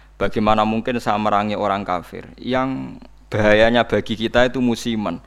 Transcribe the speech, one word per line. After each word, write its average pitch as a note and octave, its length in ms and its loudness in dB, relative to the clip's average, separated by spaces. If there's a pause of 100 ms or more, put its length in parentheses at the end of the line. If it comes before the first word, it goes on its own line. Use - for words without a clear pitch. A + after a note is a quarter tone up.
(160)
Bagaimana G#2+ 480 2
mungkin A2 320 -2
saya G#2+ 240 -2
merangi G#2 320 0
orang G2 320 -2
kafir F2+ 560 -8
yang C3 560 -4 (320)
bahayanya A2 560 4
bagi G#2+ 320 -2
kita A#2 320 2
itu B2 160 -2
musiman? A2 640 -4